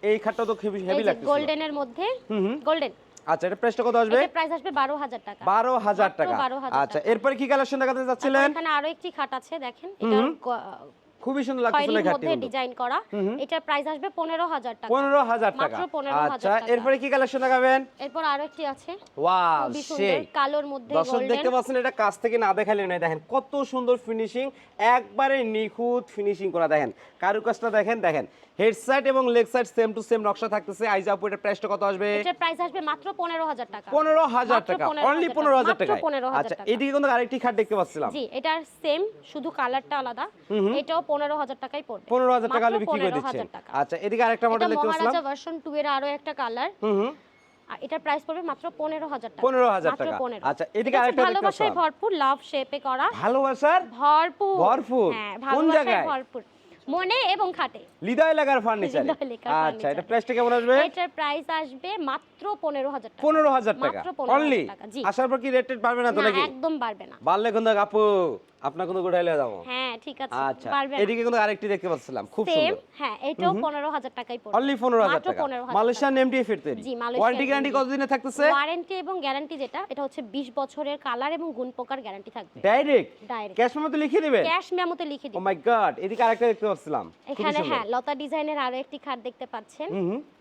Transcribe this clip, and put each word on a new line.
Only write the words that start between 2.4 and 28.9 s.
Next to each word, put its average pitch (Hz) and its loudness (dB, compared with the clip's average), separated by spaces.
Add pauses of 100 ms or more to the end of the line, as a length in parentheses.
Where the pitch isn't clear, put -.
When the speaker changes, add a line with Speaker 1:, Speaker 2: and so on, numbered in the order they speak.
Speaker 1:
হুম। 226 -2 (120)
Speaker 2:
গোল্ডেন। 302 0 (400)
Speaker 1:
আচ্ছা, 165 0
এটা 190 -4
প্রাইসটা 240 0
কত 240 2
আসবে? 220 4
Speaker 2:
এটার 311 0
প্রাইস 320 -2
আসবে 320 -6 (100)
বারো 269 0
হাজার 240 -10
টাকা। 202 -16 (100)
Speaker 1:
বারো 233 4 (140)
হাজার 202 4
Speaker 2:
মাত্র - -8
Speaker 1:
টাকা। 359 2
Speaker 2:
বারো 254 -4
হাজার 254 -2
Speaker 1:
আচ্ছা, 151 -2
Speaker 2:
টাকা। - -2
Speaker 1:
এরপরে 240 2
কি 277 -2
কালেকশন 269 2
দেখাতে 262 0
চাচ্ছিলেন? 269 2
Speaker 2:
তারপর 302 -2
এখানে 330 -4
আরো 285 -2
একটি - -10
খাট 277 -4
আছে, 262 -10 (120)
দেখেন। 330 -12
Speaker 1:
হুম, 226 -4
Speaker 2:
এটার 214 4
Speaker 1:
হুম। 277 0 (160)
Speaker 2:
গ-, 247 -4 (600)
Speaker 1:
খুবই 269 -2
সুন্দর 254 -2
লাগতেছে 233 4
Speaker 2:
খয়েরির 294 2
Speaker 1:
লেখাটি 311 2
Speaker 2:
মধ্যে 285 -4
Speaker 1:
কিন্তু। 254 -2
Speaker 2:
ডিজাইন 254 -4 (100)
করা। 254 -2 (140)
Speaker 1:
হুম, 202 -2
হুম। 220 -2
Speaker 2:
এটার 320 -4
প্রাইস 285 0
আসবে 302 -6 (120)
পনেরো 330 -2 (100)
হাজার 240 -6
টাকা। 220 -6
Speaker 1:
পনেরো 277 4 (100)
হাজার 220 2 (100)
টাকা। 220 -2
Speaker 2:
মাত্র 320 -6
পনেরো 277 -2
হাজার 285 0
Speaker 1:
আচ্ছা, 196 0
Speaker 2:
টাকা। 226 0
Speaker 1:
এরপরে 240 2
কি 277 -2
কালেকশন 262 0
দেখাবেন? 262 4 (260)
Speaker 2:
এরপর 320 -6 (100)
আরো 277 -2
একটি 320 -10 (100)
আছে। - -14 (320)
Speaker 1:
ওয়াও, 170 4
Speaker 2:
খুবই 262 -6
সুন্দর, 196 2
Speaker 1:
সেই। - -4 (140)
Speaker 2:
কালোর 285 0
মধ্যে 262 -10
Speaker 1:
দর্শক 262 2
Speaker 2:
গোল্ডেন। 220 0
Speaker 1:
দেখতে 254 2
পাচ্ছেন, 254 0
এটা 254 0 (100)
কাছ 202 2
থেকে 233 0
না 196 4
দেখালে 208 2
নয়। 175 0
দেখেন 160 0 (120)
কত 262 -2 (200)
সুন্দর 247 2 (100)
ফিনিশিং, 226 -4 (500)
একবারে 262 2 (180)
নিখুঁত 233 -2 (100)
ফিনিশিং 202 -2
করা। 170 2
দেখেন 139 2 (320)
কারুকাজটা 214 -2 (100)
দেখেন, 214 0 (100)
দেখেন। 151 0 (360)
হেড 214 4 (120)
সাইড 269 2